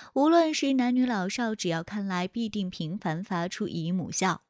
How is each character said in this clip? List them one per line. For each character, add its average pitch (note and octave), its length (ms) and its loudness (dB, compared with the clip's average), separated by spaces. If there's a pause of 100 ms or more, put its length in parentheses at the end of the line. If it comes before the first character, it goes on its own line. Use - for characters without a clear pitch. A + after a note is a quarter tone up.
(140)
无 C#4+ 160 4
论 E4 240 6
是 C#4 220 2
男 B3 200 2
女 B3+ 100 4
老 G3+ 220 0
少， A3 260 -2
只 G#3+ 140 -4
要 E3 160 -2
看 G3+ 240 -6
来 F3+ 180 0
必 A#3 220 -4
定 G#3 220 -2
频 E3+ 280 -6
繁 E3 240 -4
发 F#3 280 -2
出 - 180 -4
姨 E3 240 -2
母 F#3 180 -2
笑。 - 400 -2